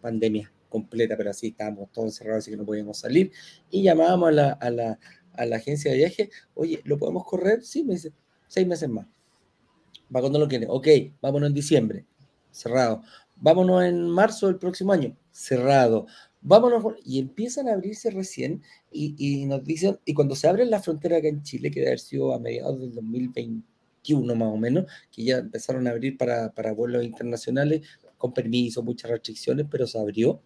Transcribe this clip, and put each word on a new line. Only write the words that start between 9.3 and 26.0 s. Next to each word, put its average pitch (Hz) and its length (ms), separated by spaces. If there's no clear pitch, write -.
"¿Va 127 60
cuándo 139 180
lo 147 80
quiere?". 120 220
"Ok, 135 180
vámonos 143 260
en 143 80
diciembre". 127 500
"Cerrado". 117 500
"Vámonos 185 480
en 175 260
marzo 202 380
del 180 120
próximo 185 340
año". 135 240
"Cerrado". 123 720
"Vámonos", 226 420
y 131 160
empiezan 247 480
a 220 60
abrirse 202 380
recién 185 500
y, 151 260
y 139 280
nos 139 180
dicen, 165 420
y 151 80
cuando 139 220
se 151 120
abren 226 220
las 208 160
fronteras 165 340
acá 151 100
en 147 140
Chile, 147 280
que 143 80
debe 135 120
haber 127 80
sido 135 340
a 120 60
mediados 117 400
del 123 140
dos 117 100
mil 123 260
veintiuno 120 1040
más 113 140
o 107 80
menos, 131 280
que 113 120
ya 127 160
empezaron 127 480
a 120 40
abrir 131 260